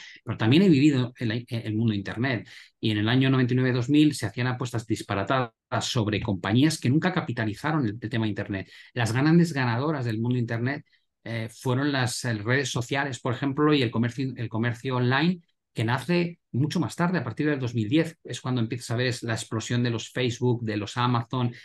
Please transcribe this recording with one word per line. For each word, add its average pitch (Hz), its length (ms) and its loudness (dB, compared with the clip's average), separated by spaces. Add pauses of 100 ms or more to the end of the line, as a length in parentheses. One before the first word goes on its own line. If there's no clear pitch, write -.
(240)
pero 101 140 -6
también 131 240 6
he 202 80 8
vivido 135 480 4
el, 117 320 -2
el 110 260 -4
mundo 113 160 4
Internet. 101 560 -4 (320)
Y 110 120 0
en 107 60 0
el 107 120 2
año 131 180 4
noventa 131 240 2
y 127 40 2
nueve 127 160 2
dos 123 180 0
mil 147 240 6
se - 100 -6
hacían 123 220 -2
apuestas 123 400 -4
disparatadas 110 680 -2 (300)
sobre 104 400 0
compañías 110 580 2
que - 80 0
nunca 160 240 2
capitalizaron 127 720 -2
el, 104 140 -6
el 110 80 -8
tema 110 180 0
Internet. 98 440 -6 (240)
Las 113 180 0
grandes 160 400 6
ganadoras 131 540 -2
del 110 120 -2
mundo 123 200 0
Internet, 120 480 -4 (380)
eh, 113 280 -6
fueron 131 400 0
las, 127 320 -2
eh, 120 100 0
redes 123 360 0
sociales, 135 500 -4
por 123 140 -2
ejemplo, 147 400 2
y 143 80 4
el 117 80 0
comercio, 123 460 -2
el 113 120 -6
comercio 120 480 -2
online, 135 440 2 (360)
que 117 80 0
nace 170 560 -2 (120)
mucho 151 280 0
más 117 160 -4
tarde, 175 220 0
a 131 40 -2
partir 123 240 -4
del 147 140 0
dos 120 140 -4
mil 113 120 0
diez, 160 380 0
es 127 160 -10
cuando 127 220 0
empiezas 120 280 -6
a 117 60 -2
ver 127 120 0
es 123 140 -4
la 117 120 -2
explosión 117 480 -4
de 123 80 0
los 113 180 -6
Facebook, 123 560 -2
de 107 140 -2
los 101 180 -6
Amazon, 123 560 0 (120)